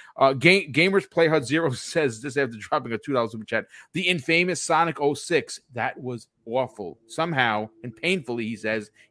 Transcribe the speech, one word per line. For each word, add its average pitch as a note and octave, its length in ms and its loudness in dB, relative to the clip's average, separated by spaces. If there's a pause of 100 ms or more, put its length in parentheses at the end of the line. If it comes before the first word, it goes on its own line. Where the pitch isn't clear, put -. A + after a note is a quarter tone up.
(180)
Uh, C3+ 160 6
Ga-, D#3+ 380 4
Gamers F3+ 400 2
Play E3 160 4
Hut D#3 180 2
Zero D3+ 240 0
<laughs> B2+ 40 -2
says B2 480 -2
this C3 160 -8
after B2 200 -2
dropping B2 360 -4
a A2+ 40 -2
two C#3 160 -6
dollar A#2+ 160 2
super A2 160 -12
chat. G#2+ 200 -4 (280)
"The F3 140 -2
infamous F3 560 0
Sonic E3 380 0
oh D3 120 2
six, - 460 -2 (140)
that A#2+ 280 -4
was B2 260 -10 (200)
awful. A2+ 500 -4 (100)
Somehow B2 640 0 (140)
and B2 120 -12
painfully," B2+ 520 -4
he A2+ 80 -6
says, G#2+ 340 -4 (220)